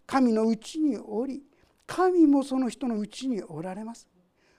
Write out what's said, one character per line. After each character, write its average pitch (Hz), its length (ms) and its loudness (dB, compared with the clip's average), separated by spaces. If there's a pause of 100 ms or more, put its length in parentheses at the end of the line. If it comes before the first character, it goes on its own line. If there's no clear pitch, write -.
神 262 260 4
の 220 140 2
う 226 100 2
ち - 240 -10
に 277 180 0
お 214 280 -6
り、 277 160 -10 (440)
神 359 400 4
も 277 160 6
そ 262 160 -4
の 262 100 0
人 240 200 -6
の 220 100 -2
う 208 80 -6
ち - 220 -10
に 220 140 -4
お 156 180 -12
ら 185 140 -8
れ 214 100 -12
ま 226 100 -14
す。」 - 140 -20 (500)